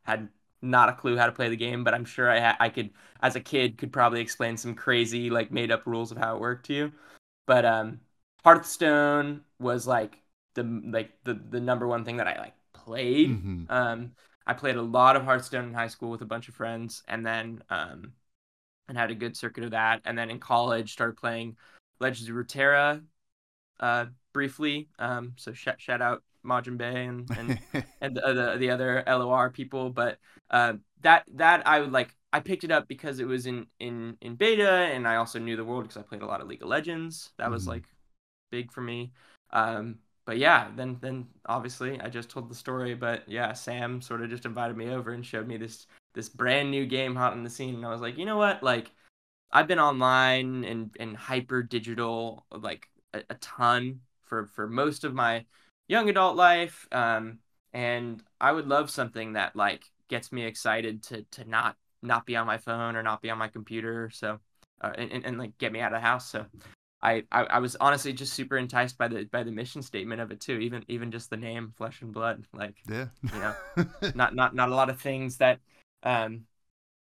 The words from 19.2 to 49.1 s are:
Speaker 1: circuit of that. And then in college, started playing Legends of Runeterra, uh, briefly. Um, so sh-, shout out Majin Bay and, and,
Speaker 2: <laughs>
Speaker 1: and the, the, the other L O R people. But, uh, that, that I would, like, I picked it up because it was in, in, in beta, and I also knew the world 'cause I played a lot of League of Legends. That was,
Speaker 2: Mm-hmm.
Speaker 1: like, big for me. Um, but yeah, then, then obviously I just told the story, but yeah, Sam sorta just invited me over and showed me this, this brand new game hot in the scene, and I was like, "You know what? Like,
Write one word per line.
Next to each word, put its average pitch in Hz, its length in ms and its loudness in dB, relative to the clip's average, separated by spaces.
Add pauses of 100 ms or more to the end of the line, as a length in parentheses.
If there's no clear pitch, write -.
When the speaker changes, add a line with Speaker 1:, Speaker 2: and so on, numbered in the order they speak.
Speaker 1:
circuit 117 260 -8
of 117 80 -8
that. 113 340 2
And 117 120 -4
then 113 140 -4
in 123 80 -10
college, 117 520 0
started 117 260 -2
playing 117 380 -6 (440)
Legends 113 300 -2
of 117 60 -6
Runeterra, 143 680 4 (760)
uh, 120 260 2 (280)
briefly. 147 560 -2 (100)
Um, 123 380 -6
so 113 160 -14
sh-, - 240 -6
shout 123 240 -4
out 120 220 0 (220)
Majin 123 320 -2
Bay 123 280 -4
and, 123 320 -10
and, 117 220 -4 (140)
Speaker 2:
<laughs> - 280 -6
Speaker 1:
and 127 160 -4
the, - 40 -4
the, 123 380 2
the 127 100 2
other 127 380 0
L 127 140 4
O 123 100 0
R 127 180 4
people. 131 400 -6
But, 120 280 -2 (320)
uh, 120 240 4 (280)
that, 165 220 8 (120)
that 165 300 6
I 151 140 6
would, 143 120 -2
like, 127 240 0 (160)
I 151 80 2
picked 180 240 -4
it 160 80 -2
up 147 160 2
because 139 320 -10
it 123 60 -2
was 127 200 -2
in, 123 220 -8 (120)
in, 117 420 -8
in 120 140 -12
beta, 208 340 4
and 160 380 2
I 113 100 4
also 117 220 -2
knew 113 160 -4
the 113 80 -6
world 117 240 -6
'cause 107 100 -16
I 104 40 -14
played 104 220 -14
a - 20 -10
lot 98 160 -6
of - 60 -12
League - 160 -14
of 73 40 -10
Legends. 165 720 -4
That 120 140 -4
was, 95 120 -6
Speaker 2:
Mm-hmm. 117 80 -6
Speaker 1:
like, 117 120 -10 (680)
big 120 200 -10
for 131 100 -12
me. 120 300 -8 (400)
Um, 110 480 -2 (260)
but 113 120 -4
yeah, 131 380 6
then, 127 260 -8
then 127 260 -8 (180)
obviously 123 540 -6
I 117 100 -10
just 117 200 -10
told 120 200 -12
the 120 60 -14
story, 127 400 -6
but 120 320 -4
yeah, 110 260 -4
Sam 123 480 -6
sorta 117 260 -8
just 120 180 -10
invited 117 320 -4
me 113 120 -6
over 120 220 -6
and 120 140 -10
showed 110 220 -6
me 117 100 -8
this, 113 280 -12 (280)
this 113 160 -10
brand 139 420 2
new 139 140 0
game 131 300 -2
hot 123 180 2
in 120 100 -8
the 120 60 -10
scene, 127 260 -8
and 120 100 -10
I 117 40 -6
was 117 120 -8
like, 120 160 -6
"You 175 80 -6
know 214 120 -2
what? 202 260 2
Like, 120 280 2 (600)